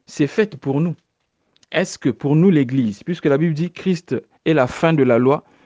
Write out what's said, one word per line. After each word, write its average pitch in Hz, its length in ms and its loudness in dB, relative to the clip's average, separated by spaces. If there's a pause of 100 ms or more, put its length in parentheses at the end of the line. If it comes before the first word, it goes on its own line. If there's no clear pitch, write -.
ces - 220 -4
fêtes 208 300 -4
pour 139 240 -4
nous ? 165 140 -4 (760)
Est-ce 185 260 -4
que 143 120 -2
pour 143 260 -2
nous, 175 140 4
l'Église, 131 540 0
puisque 170 220 -6
la 139 120 2
Bible 165 160 0
dit 170 180 -4
Christ 180 440 -6 (300)
est 160 80 2
la 131 140 2
fin 165 260 0
de 147 100 4
la 120 140 4
loi 131 260 2 (220)